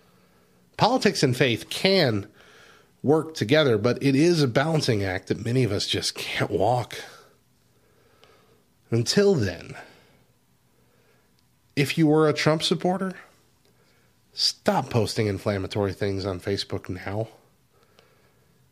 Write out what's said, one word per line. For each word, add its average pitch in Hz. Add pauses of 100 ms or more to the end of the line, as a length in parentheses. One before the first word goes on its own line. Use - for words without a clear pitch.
(760)
Politics 220
and 127
faith 120
can 147 (760)
work 151
together, 127
but 117
it 135
is 160
a 139
balancing 135
act 95
that 101
many 120
of 98
us 95
just -
can't -
walk. 117 (1900)
Until 196
then, 90 (2000)
if 143
you 165
were 156
a 143
Trump 156
supporter, 185 (1200)
stop -
posting 107
inflammatory 98
things 98
on 90
Facebook 98
now. 98 (1400)